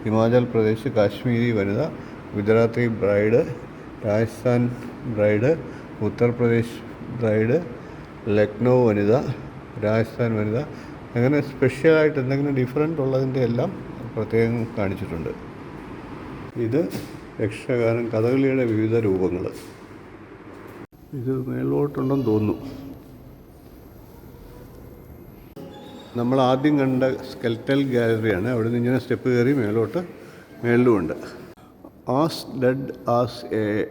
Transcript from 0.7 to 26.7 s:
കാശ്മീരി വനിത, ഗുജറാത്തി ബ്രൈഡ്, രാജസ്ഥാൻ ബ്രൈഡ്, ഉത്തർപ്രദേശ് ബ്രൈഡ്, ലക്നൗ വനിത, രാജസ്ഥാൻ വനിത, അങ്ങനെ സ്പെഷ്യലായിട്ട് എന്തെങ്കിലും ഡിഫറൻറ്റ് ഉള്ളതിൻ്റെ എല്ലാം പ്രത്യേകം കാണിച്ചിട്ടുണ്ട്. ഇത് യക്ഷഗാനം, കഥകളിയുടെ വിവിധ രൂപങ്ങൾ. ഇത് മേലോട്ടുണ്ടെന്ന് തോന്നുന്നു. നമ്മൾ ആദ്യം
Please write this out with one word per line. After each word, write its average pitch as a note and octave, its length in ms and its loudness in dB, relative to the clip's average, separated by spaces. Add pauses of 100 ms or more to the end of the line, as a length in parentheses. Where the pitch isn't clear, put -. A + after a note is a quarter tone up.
കാശ്മീരി A#2 640 2
വനിത, G2+ 220 0 (540)
ഗുജറാത്തി A2+ 500 4 (160)
ബ്രൈഡ്, G#2 400 4 (640)
രാജസ്ഥാൻ A2+ 560 2 (540)
ബ്രൈഡ്, G#2+ 360 4 (560)
ഉത്തർപ്രദേശ് A#2 720 2 (420)
ബ്രൈഡ്, A2 380 2 (800)
ലക്നൗ A#2 400 4 (100)
വനിത, G#2 260 4 (720)
രാജസ്ഥാൻ A2+ 560 0
വനിത, G#2+ 200 0 (560)
അങ്ങനെ C3 220 4 (120)
സ്പെഷ്യലായിട്ട് D#3 760 4
എന്തെങ്കിലും C#3 380 0
ഡിഫറൻറ്റ് D3+ 420 0
ഉള്ളതിൻ്റെ C3 460 0
എല്ലാം C3 200 0 (460)
പ്രത്യേകം A2+ 420 2 (200)
കാണിച്ചിട്ടുണ്ട്. F2+ 540 -4 (1300)
ഇത് C3 160 2 (640)
യക്ഷഗാനം, A#2 600 0 (100)
കഥകളിയുടെ C3 580 2
വിവിധ A2 240 2 (120)
രൂപങ്ങൾ. F2+ 380 0 (1700)
ഇത് B2+ 120 -4 (200)
മേലോട്ടുണ്ടെന്ന് C3+ 800 0
തോന്നുന്നു. G#2+ 240 2 (3750)
നമ്മൾ B2 180 2 (120)
ആദ്യം C#3+ 320 4